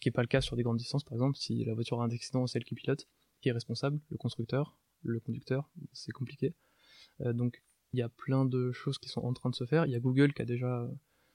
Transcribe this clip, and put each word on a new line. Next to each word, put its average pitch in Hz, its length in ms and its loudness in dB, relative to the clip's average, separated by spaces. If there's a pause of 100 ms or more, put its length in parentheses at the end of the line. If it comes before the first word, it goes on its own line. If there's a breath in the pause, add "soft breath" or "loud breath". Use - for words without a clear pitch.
qui - 80 0
est 120 40 4
pas 123 100 2
le 117 40 0
cas 135 140 4
sur - 160 -2
des 120 80 2
grandes 117 140 2
distances, - 260 -2
par - 80 -14
exemple, 131 240 2
si 117 280 -2
la 113 100 0
voiture 117 260 -2
a 120 40 0
un 117 60 0
accident, 123 380 -2
c'est 127 100 -2
elle 120 60 -2
qui - 100 -10
pilote, - 320 -2 (340)
qui - 80 0
est 123 40 4
responsable, 139 480 -2 (100)
le - 60 -6
constructeur, 123 600 -2 (260)
le 117 180 -2
conducteur, 131 500 -4 (220)
c'est - 200 -10
compliqué. 135 420 -4 (640 soft breath)
Euh, 120 120 0
donc 120 300 -2 (300)
il 123 80 0
y - 20 2
a 117 60 -4
plein 135 360 0
de 123 280 2
choses - 260 -4
qui 135 100 -16
sont - 140 -6
en 120 100 0
train 131 180 -2
de 123 40 -2
se 123 120 -6
faire. 156 200 4
Il 135 60 2
y 120 40 0
a 120 40 0
Google 135 320 6
qui - 100 -4
a - 20 -4
déjà, 123 460 -2 (440)